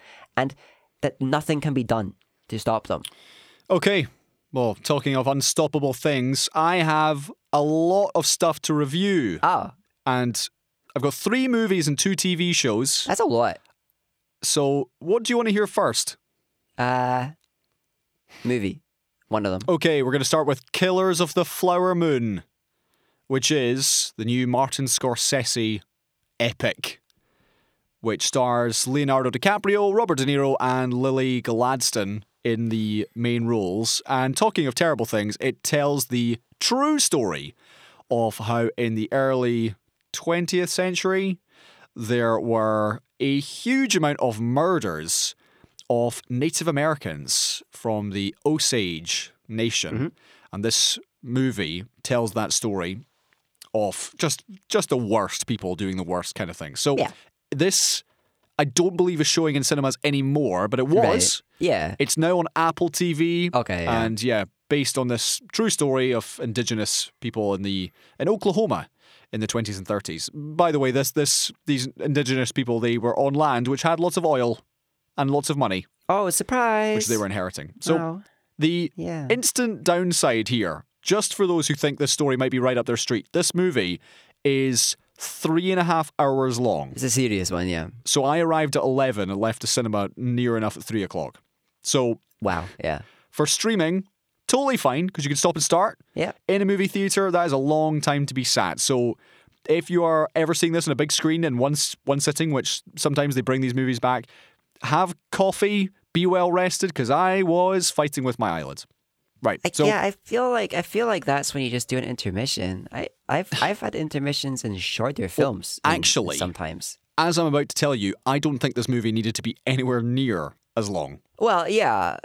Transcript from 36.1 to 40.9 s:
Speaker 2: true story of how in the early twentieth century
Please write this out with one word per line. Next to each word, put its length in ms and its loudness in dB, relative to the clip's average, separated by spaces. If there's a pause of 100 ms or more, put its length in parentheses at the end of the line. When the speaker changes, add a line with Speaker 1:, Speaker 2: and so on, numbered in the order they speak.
Speaker 2:
true 380 2
story 560 0 (560)
of 300 0
how 380 0
in 180 0
the 160 -2
early 640 0 (360)
twentieth 600 -2
century 640 -2 (580)